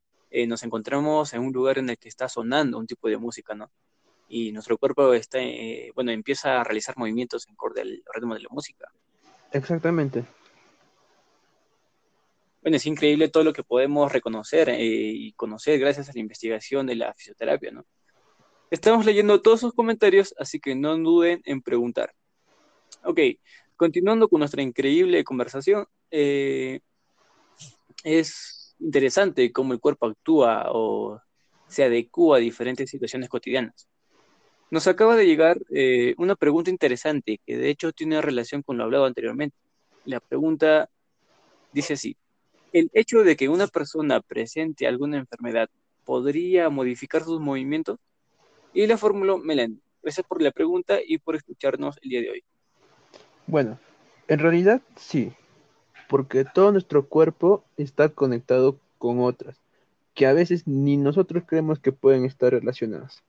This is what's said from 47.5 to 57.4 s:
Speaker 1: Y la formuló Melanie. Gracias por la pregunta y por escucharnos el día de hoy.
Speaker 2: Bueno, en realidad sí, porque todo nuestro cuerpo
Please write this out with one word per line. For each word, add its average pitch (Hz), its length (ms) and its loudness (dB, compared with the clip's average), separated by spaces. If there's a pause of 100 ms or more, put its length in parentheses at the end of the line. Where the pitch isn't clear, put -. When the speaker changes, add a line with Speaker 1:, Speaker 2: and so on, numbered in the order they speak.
Speaker 1:
Y 208 120 4
la 226 100 2
formuló 196 400 0
Melanie. 131 400 -2 (240)
Gracias 151 240 -6
por - 160 -4
la 147 80 2
pregunta 180 560 0
y 160 140 -2
por 156 160 -6
escucharnos 143 640 -6
el 135 80 -14
día 123 120 -4
de 107 100 -6
hoy. 104 120 -12 (1000)
Speaker 2:
Bueno, 127 340 -2 (480)
en 151 120 2
realidad 175 420 4 (140)
sí, - 360 -4 (800)
porque 135 340 0
todo 190 280 4
nuestro 147 360 0
cuerpo 165 560 2 (140)